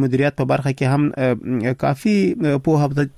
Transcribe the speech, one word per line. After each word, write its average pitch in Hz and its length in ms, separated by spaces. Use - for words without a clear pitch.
مدیریت 135 340
په 135 40
برخه 135 280
کې 131 220
هم، 147 160
ا، 127 640
کافي، 143 320
ا، 143 260
پوهه 147 260
او 143 220